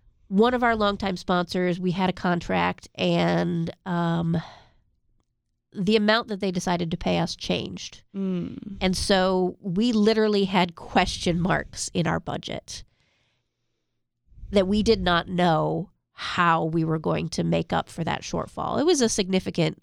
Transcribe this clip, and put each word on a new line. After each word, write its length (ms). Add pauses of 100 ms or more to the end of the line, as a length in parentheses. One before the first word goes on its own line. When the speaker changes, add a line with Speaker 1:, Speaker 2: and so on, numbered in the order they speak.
(280)
Speaker 1:
one 260
of 100
our 120
longtime 420
sponsors, 600
we 120
had 180
a 40
contract, 840
and, 760 (140)
um, 520 (1300)
the 240
amount 320
that 140
they 100
decided 400
to 60
pay 220
us 160
changed. 680 (140)
Speaker 2:
Mm. 680
Speaker 1:
And 160
so 640
we 320
literally 520
had 300
question 640
marks 540
in 140
our 120
budget 640 (1700)
that 160
we 160
did 180
not 260
know 600 (240)
how 520
we 180
were 140
going 320
to 140
make 280
up 180
for 140
that 200
shortfall. 560
It 60
was 160
a 80
significant 720